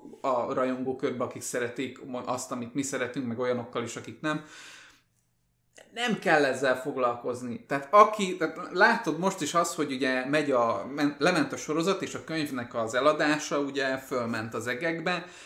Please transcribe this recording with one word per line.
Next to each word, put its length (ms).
a, 80
a 260
rajongókörbe, 720
akik 180
szeretik 580
azt, 280
amit 220
mi 80
szeretünk, 440
meg 120
olyanokkal 440
is, 140
akik 240
nem. 240
Nem 240
kell 260
ezzel 360
foglalkozni. 880
Tehát 220
aki, 460
tehát 200
látod 460
most 220
is 140
az, 200
hogy 180
ugye 360
megy 220
a, 440
men-, 240
lement 340
a 40
sorozat, 460
és 120
a 100
könyvnek 500
az 200
eladása 640
ugye 400
fölment 560
az 120
egekbe. 580